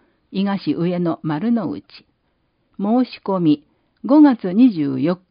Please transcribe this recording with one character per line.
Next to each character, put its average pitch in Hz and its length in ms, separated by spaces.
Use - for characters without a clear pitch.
伊 190 140
賀 196 140
市 151 160
上 175 240
野 170 240
丸 160 300
の 202 180
内。 - 140
申 226 260
し - 200
込 190 160
み、 151 260
五 269 160
月 240 320
二 233 200
十 139 260
四 165 180